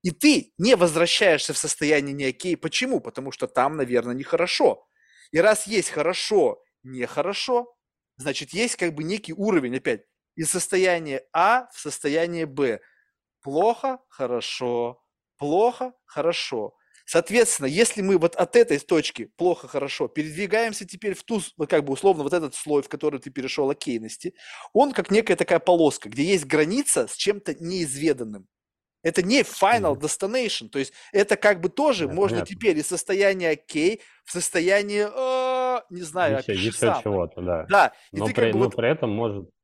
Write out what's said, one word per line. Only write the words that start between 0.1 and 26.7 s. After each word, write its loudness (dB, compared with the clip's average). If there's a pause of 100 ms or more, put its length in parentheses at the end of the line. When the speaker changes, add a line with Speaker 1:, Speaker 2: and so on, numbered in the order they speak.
Speaker 1:
ты 2
не 4
возвращаешься 2
в -4
состояние 0
не -6
окей. -4
Почему? -4
Потому -12
что -6
там, 0
наверное, -2
нехорошо. 0 (460)
И 2
раз 4
есть -2
хорошо, 0 (220)
нехорошо, -4 (440)
значит, -8
есть -2
как -2
бы -8
некий -6
уровень, 0
опять, -4 (320)
из -4
состояния -2
А 2
в -18
состояние -2
Б. -2 (600)
Плохо, 0
хорошо, -4 (360)
плохо, 0 (120)
хорошо. -4 (320)
Соответственно, 0
если 0
мы 4
вот 2
от 0
этой 6
точки -2 (100)
плохо, 0
хорошо, -4
передвигаемся -4
теперь -8
в -14
ту, -2
с-, -14
вот -4
как 4
бы -4
условно, 2
вот -2
этот -2
слой, 0
в -14
который -4
ты -16
перешёл, -2
окейности, -6 (380)
он 4
как -4
некая 4
такая 2
полоска, 4
где -2
есть 2
граница 2